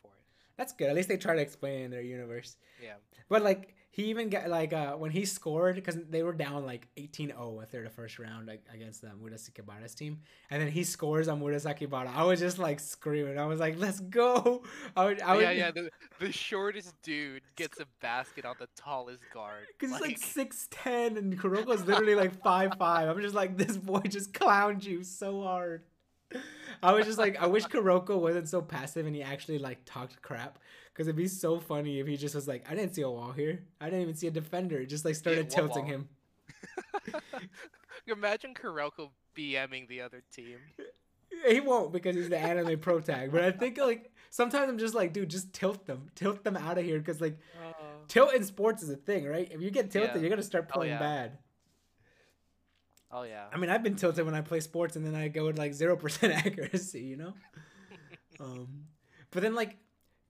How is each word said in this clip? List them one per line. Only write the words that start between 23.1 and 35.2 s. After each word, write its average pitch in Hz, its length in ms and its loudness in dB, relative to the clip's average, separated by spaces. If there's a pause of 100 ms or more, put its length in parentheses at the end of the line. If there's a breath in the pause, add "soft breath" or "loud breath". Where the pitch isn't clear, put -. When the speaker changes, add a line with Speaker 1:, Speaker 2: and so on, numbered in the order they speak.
Speaker 2:
just 202 140 -2
like, 190 220 2
"This 202 200 2
boy 190 240 2
just 196 320 -4
clowned 208 500 6
you 185 200 -4
so 196 400 -6
hard." 180 420 -2 (1000 loud breath)
I 180 100 10
was 214 120 8
just 214 140 -2
like, 202 180 4
"I 170 100 4
wish 202 200 4
Kuroko 190 520 4
wasn't 170 300 2
so 175 120 0
passive 160 460 -6
and 151 80 -2
he 143 80 -6
actually, 143 360 -6
like, 127 260 -8
talked - 360 -12
crap." - 380 -10 (340 loud breath)
'Cause 160 140 -2
it'd 160 80 0
be 175 120 2
so 175 320 0
funny 147 400 -2
if 135 80 -2
he 147 100 -2
just 143 180 -4
was 143 120 -4
like, 127 220 -6
"I 156 60 -6
didn't 202 200 -2
see 160 80 -2
a 131 60 0
wall 120 240 -6
here. 156 340 -2 (140)
I 151 60 -6
didn't 180 160 0
even 160 120 -4
see 170 120 -4
a 165 40 -2
defender." 156 540 -2
Just, 147 200 -6
like, 156 100 2
started 160 340 2